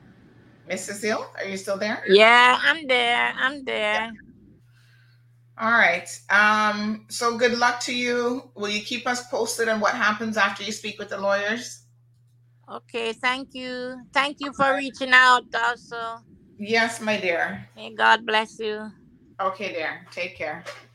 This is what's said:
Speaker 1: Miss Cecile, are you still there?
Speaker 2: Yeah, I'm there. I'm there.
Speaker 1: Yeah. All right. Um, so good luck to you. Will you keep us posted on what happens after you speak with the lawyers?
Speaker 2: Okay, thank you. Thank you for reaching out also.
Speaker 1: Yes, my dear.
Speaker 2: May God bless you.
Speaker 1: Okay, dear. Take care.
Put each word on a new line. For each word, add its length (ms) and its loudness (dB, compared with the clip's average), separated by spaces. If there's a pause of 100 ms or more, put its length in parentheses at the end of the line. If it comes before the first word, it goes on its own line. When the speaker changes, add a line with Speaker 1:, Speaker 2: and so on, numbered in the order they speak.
(680)
Speaker 1:
Miss 180 -8
Cecile, 400 -6 (120)
are 80 -8
you 100 -8
still 220 -6
there? 300 -6
Speaker 2:
Yeah, 540 8
I'm 260 0
there. 500 2
I'm 260 -2
there. 300 -2
Speaker 1:
Yeah. 180 -4 (1500)
All 120 2
right. 360 4 (220)
Um, 800 2
so 280 -2
good 200 2
luck 240 2
to 140 -4
you. 600 -2
Will 140 -6
you 120 -2
keep 260 -8
us 200 -4
posted 420 -2
on 100 0
what 140 2
happens 440 -2
after 260 0
you 80 -6
speak 280 -10
with 100 -12
the 80 -8
lawyers? 640 -2 (840)
Speaker 2:
Okay, 440 -8
thank 400 -4
you. 480 -10 (120)
Thank 260 0
you 140 -8
for 220 2
reaching 380 -4
out 320 6 (100)
also. 640 -6 (400)
Speaker 1:
Yes, 400 0
my 180 -2
dear. 580 -2
Speaker 2:
May 180 -16
God 320 2
bless 340 -2
you. 320 -8 (480)
Speaker 1:
Okay, 320 -4
dear. 400 -8
Take 260 -10
care. 260 -8 (320)